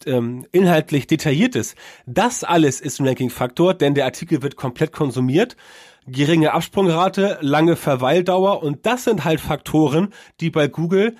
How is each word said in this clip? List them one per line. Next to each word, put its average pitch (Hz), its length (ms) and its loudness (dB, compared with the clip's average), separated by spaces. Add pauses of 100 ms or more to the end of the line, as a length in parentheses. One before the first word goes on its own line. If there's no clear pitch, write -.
ähm, 123 460 -4
inhaltlich 160 560 2
detailliert 160 480 0
ist, - 220 -6 (280)
das 202 380 -2
alles 156 380 2
ist - 180 -8
ein 135 80 0
Ranking-Faktor, 131 640 0
denn 143 200 0
der 139 100 0
Artikel 131 380 -4
wird 135 160 -8
komplett 156 340 -4
konsumiert. 135 640 0 (500)
Geringe 147 460 2
Absprungrate, 190 880 0
lange 151 380 2
Verweildauer 180 840 0
und 147 240 -4
das 247 200 -2
sind 202 180 0
halt 160 160 0
Faktoren, 156 720 0 (320)
die 165 80 -2
bei 147 180 0
Google 190 520 0